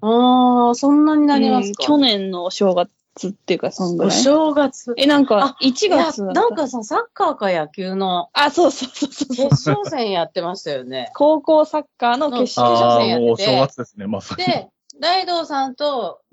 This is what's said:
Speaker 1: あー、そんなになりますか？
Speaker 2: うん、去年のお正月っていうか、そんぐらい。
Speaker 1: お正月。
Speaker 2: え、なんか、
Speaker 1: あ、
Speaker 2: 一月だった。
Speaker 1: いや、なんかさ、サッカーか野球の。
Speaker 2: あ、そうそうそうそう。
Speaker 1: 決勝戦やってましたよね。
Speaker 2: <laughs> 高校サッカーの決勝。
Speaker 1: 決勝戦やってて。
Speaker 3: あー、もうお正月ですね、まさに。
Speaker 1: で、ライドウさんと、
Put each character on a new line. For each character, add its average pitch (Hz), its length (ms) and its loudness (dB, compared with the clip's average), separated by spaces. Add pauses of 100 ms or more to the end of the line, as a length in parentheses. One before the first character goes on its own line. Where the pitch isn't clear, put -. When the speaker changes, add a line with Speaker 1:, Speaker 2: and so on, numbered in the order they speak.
Speaker 1:
あ 208 40 -4 (640)
ー、 - 20 0
そ 277 180 2
ん 294 140 4
な 311 100 2
に 294 100 4
な 285 120 2
り - 100 2
ま 254 140 2
す 202 100 -6
か？ - 180 -6
Speaker 2:
う 294 60 4
ん、 285 40 4
去 277 60 2
年 196 240 -2
の 175 140 -6
お 185 60 -4
正 185 240 0
月 175 160 0 (380)
っ 202 40 -8
て - 220 -6
い - 20 -2
う - 40 -8
か、 - 120 -4
そ 180 180 -4
ん 170 60 -4
ぐ 170 80 -2
ら 196 80 2
い。 - 20 -
Speaker 1:
お - 0 -
正 294 380 2
月。 269 460 -2
Speaker 2:
え、 269 80 2
な 294 100 4
ん 277 80 4
か、 214 180 2
Speaker 1:
あ、 269 180 -2
Speaker 2:
一 262 280 0
月 359 80 2
だ 330 140 2
っ - 20 -10
た。 208 100 -8
Speaker 1:
い - 40 -6
や、 285 80 -6
な 427 140 2
ん 320 60 -2
か 311 140 -4
さ、 240 160 -10
サ 311 120 -6
ッ 480 80 -2 (100)
カ 349 160 -2
ー 269 40 -6
か 202 160 -4
野 160 180 -2
球 185 260 -8
の。 185 400 -4
Speaker 2:
あ、 285 160 2
そ 339 160 2
う 320 40 4
そ - 140 -10
う - 60 -14
そ - 160 -4
う - 40 -14
そ - 140 -8
う。 262 240 -2
Speaker 1:
決 - 220 0
勝 415 80 0 (100)
戦 240 220 -4
や 170 140 -2
っ - 80 -10
て 180 100 -6
ま 175 120 -6
し - 100 -16
た 151 80 -8
よ 127 120 -8
ね。 127 280 -10
Speaker 2:
<laughs> - 40 -20
高 302 240 4
校 311 240 4
サ 302 140 -4
ッ 294 60 -6 (120)
カ 240 160 0
ー 247 40 0
の 294 140 -2
決 247 300 -4
勝。 120 140 4
Speaker 1:
決 117 100 4
勝 117 160 4
戦 117 80 2
や 117 80 0
っ 120 40 0
て - 0 -
て。 - 0 -
Speaker 3:
あ - 0 -
ー、 - 20 -
も 117 60 2
う - 40 4
お 113 60 2
正 196 200 0
月 - 180 -2
で 120 100 -10
す - 120 -20
ね、 98 80 -10
ま 101 140 -6
さ - 180 -12
に。 359 60 -6
Speaker 1:
で、 320 240 -2 (320)
ラ 359 200 0
イ 370 40 -6
ド 349 160 -4
ウ 302 60 -8
さ 269 200 -4
ん 254 80 -10
と、 254 460 -4 (120)